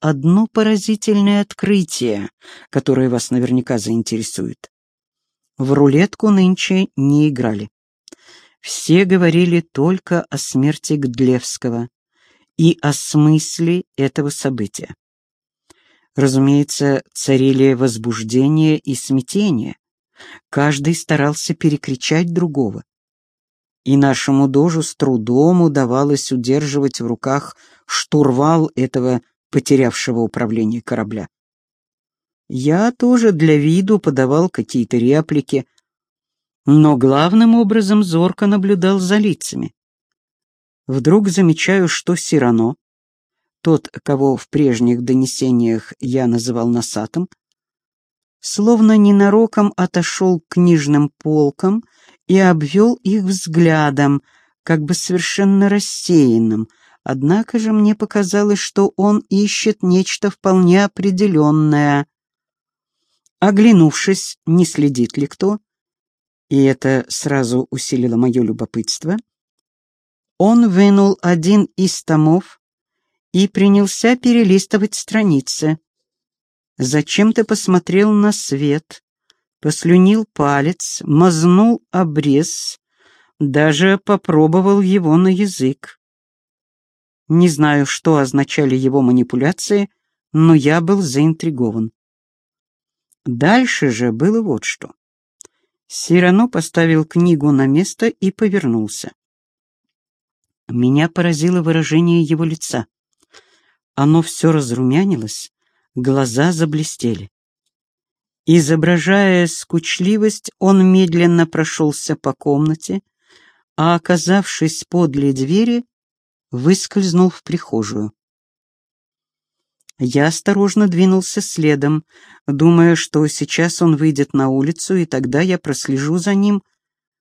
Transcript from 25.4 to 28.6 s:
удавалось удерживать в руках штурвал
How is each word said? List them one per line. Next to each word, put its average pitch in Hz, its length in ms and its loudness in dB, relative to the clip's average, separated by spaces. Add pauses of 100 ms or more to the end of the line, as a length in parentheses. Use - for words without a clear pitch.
удавалось 139 680 0
удерживать 135 680 -2
в 117 60 -6
руках 131 480 -6 (320)
штурвал 151 880 0